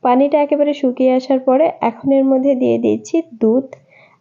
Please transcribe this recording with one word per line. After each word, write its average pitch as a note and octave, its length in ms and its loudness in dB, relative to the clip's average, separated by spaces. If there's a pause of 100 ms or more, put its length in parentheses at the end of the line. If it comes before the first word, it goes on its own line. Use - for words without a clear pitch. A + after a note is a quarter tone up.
পানিটা C4+ 420 2
একেবারে D4 280 0
শুকিয়ে B3+ 400 0
আসার C4 340 0
পরে C4+ 180 2 (220)
এখন A#3 300 -4
এর C4+ 140 2
মধ্যে C4+ 240 0
দিয়ে A#3+ 240 0
দিচ্ছি A3 360 -2 (260)
দুধ, A#3+ 240 0 (560)